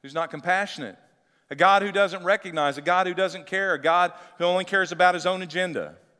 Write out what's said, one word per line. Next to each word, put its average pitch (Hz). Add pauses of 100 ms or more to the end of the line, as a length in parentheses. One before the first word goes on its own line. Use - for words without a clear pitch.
who's 139
not 160
compassionate, 160 (520)
a 143
God 190
who 202
doesn't 185
recognize, 160
a 147
God 180
who 180
doesn't 175
care, 190
a 139
God 170 (260)
who 170
only 180
cares 190
about 175
his 165
own 185
agenda. 151 (220)